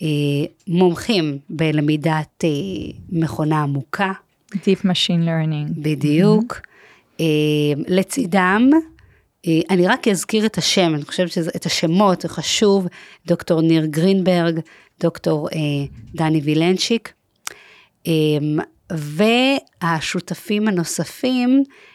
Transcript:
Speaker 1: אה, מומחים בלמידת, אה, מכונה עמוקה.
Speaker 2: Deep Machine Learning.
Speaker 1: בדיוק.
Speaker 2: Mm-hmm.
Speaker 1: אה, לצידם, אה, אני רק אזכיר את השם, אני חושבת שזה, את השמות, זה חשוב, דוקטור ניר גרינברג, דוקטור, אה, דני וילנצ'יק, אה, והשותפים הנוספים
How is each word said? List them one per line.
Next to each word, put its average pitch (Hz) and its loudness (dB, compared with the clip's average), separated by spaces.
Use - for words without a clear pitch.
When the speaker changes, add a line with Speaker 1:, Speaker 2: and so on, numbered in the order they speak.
Speaker 1:
אה, 165 -2
מומחים 175 0
בלמידת, 151 0
אה, 170 2
מכונה 156 0
עמוקה. 143 -4
Speaker 2:
Deep 190 0
Machine 175 0
Learning. 156 -2
Speaker 1:
בדיוק. 160 2
Speaker 2:
Mm-hmm. - -16
Speaker 1:
אה, 165 0
לצידם, 190 2
אה, 160 2
אני 180 4
רק 254 0
אזכיר 208 0
את - -4
השם, 170 2
אני 143 -4
חושבת 180 -4
שזה, 170 -2
את 170 -8
השמות, 180 2
זה 170 -6
חשוב, 196 0
דוקטור 170 0
ניר 160 4
גרינברג, 170 2
דוקטור, 160 -2
אה, 170 -6
דני 160 0
וילנצ'יק, 170 0
אה, 170 0
והשותפים 196 -2
הנוספים 247 0